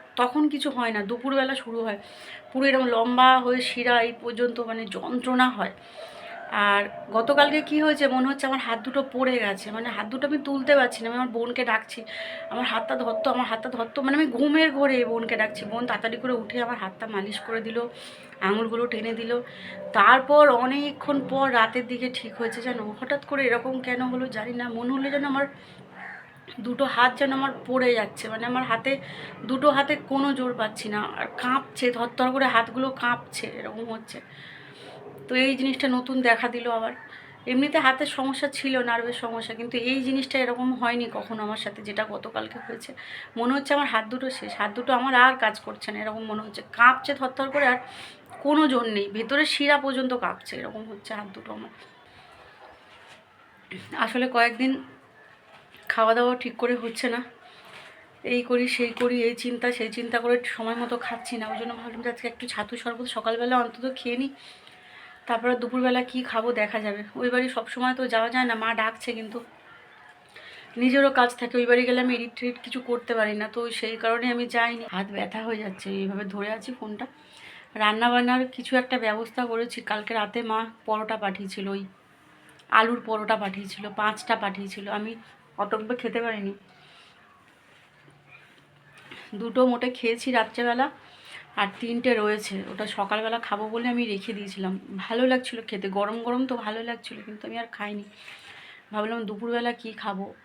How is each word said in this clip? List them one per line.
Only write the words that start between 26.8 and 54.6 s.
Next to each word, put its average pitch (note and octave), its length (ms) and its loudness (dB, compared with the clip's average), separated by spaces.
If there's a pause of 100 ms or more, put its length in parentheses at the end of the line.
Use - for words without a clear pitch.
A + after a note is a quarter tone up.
হাত B3 340 4
যেন C#4 140 2
আমার C4+ 180 0 (160)
পড়ে B3+ 280 4
যাচ্ছে, G#3+ 340 -2
মানে A3 180 -6
আমার B3+ 160 0
হাতে, B3+ 380 0 (440)
দুটো B3+ 260 6
হাতে C#4 260 4 (120)
কোনো C#4 260 2
জোর B3 200 0
পাচ্ছি A3 340 -4
না, G#3 120 -2
আর - 260 -4 (100)
কাঁপছে, B3+ 560 0
থরথর A#3+ 400 0
করে C4+ 140 4
হাতগুলো A#3+ 440 2
কাঁপছে, A#3+ 560 -4
এরকম A3 460 -10
হচ্ছে। - 280 -12 (1080)
তো B3+ 60 -2
এই C4 220 4
জিনিসটা C4 320 0
নতুন B3+ 340 2
দেখা B3 260 4
দিল A#3+ 220 -4
আবার। A3+ 220 -2 (540)
এমনিতে C4+ 320 2
হাতের C4 280 4
সমস্যা C4+ 420 -2
ছিল, C4 340 0
নার্ভের A#3 300 0
সমস্যা, A3+ 420 -6
কিন্তু A#3+ 220 -6
এই B3+ 260 0
জিনিসটা C4 360 0
এরকম B3+ 340 2
হয়নি A#3+ 420 0
কখনো G#3+ 280 -6
আমার G#3+ 140 -4
সাথে, A3 260 -8
যেটা G#3 280 -4
গতকালকে A3 480 -8 (100)
হয়েছে। - 260 -12 (420)
মনে A#3+ 180 2
হচ্ছে C#4+ 200 2
আমার C#4+ 120 4
হাত A3 200 0
দুটো B3+ 240 -6
শেষ, G#3+ 280 -8
হাত G#3 160 0
দুটো B3 180 0
আমার B3+ 220 2
আর B3+ 220 10
কাজ G#3+ 240 0
করছে G#3+ 320 -10
না, G#3 60 -8
এরকম A3 260 -6
মনে G#3+ 180 -6
হচ্ছে, G#3+ 200 -12 (100)
কাঁপছে B3+ 420 6
থরথর C4+ 360 -2
করে, C#4+ 160 4
আর B3 120 6 (640)
কোনো D4+ 260 6
জোর A#3+ 200 2
নেই, G3+ 220 0
ভেতরে A3+ 360 2
শিরা C#4+ 320 4
পর্যন্ত C4 360 0
কাঁপছে, F#3+ 420 -4
এরকম - 320 -10
হচ্ছে G#3+ 260 -12
হাত G#3 200 -10
দুটো A3 180 -14
আমার। G#3+ 180 -12 (2250)
আসলে B3 320 0
কয়েকদিন B3 560 2 (1040)